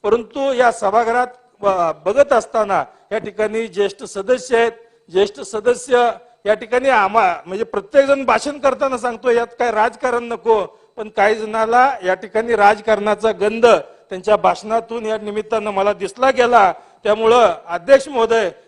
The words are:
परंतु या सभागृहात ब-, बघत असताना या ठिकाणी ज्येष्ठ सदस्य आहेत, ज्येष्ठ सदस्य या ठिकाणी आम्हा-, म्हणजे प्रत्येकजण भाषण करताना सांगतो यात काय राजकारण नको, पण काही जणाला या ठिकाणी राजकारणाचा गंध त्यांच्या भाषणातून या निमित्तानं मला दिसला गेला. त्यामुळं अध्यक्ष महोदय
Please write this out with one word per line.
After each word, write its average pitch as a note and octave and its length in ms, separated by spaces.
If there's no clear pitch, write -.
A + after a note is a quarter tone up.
परंतु A#3+ 500
या A#3+ 200
सभागृहात A3+ 540
ब-, F3+ 440
बघत C4+ 280
असताना G#3+ 520
या G#3+ 60
ठिकाणी G#3+ 480
ज्येष्ठ G3+ 380
सदस्य A#3 520
आहेत, A#3 160
ज्येष्ठ G3 300
सदस्य A#3+ 720
या G#3 80
ठिकाणी B3 340
आम्हा-, G3+ 460
म्हणजे G3 180
प्रत्येकजण C4+ 600
भाषण B3+ 340
करताना C4 400
सांगतो A#3+ 320
यात A#3 160
काय A#3 120
राजकारण A#3 540
नको, A3+ 540
पण G#3+ 120
काही G#3+ 260
जणाला A3+ 680
या F#3 100
ठिकाणी A3+ 420
राजकारणाचा G#3 760
गंध G#3+ 360
त्यांच्या G3 260
भाषणातून A3 720
या A3 120
निमित्तानं G#3+ 520
मला G3+ 220
दिसला G3+ 380
गेला. A#3+ 420
त्यामुळं A3 500
अध्यक्ष A#3+ 420
महोदय A3+ 420